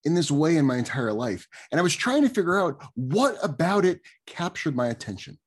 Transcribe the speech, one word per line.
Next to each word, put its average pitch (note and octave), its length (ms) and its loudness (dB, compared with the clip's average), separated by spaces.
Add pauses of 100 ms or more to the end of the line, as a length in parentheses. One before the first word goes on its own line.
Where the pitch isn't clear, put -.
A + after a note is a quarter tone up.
in D#3 80 4
this F3 160 2
way D#3 260 4
in C#3+ 120 4
my B2+ 100 0
entire A#2+ 340 -2
life. G#2+ 360 -4 (240)
And D#3 80 2
I - 20 4
was F3+ 140 2
trying C4+ 260 0
to C4 80 4
figure F#3+ 300 0
out D#3+ 200 -2 (140)
what G3 480 0
about F3+ 440 0
it F3+ 160 0 (260)
captured E3+ 480 -6
my B2 140 0
attention. - 580 -10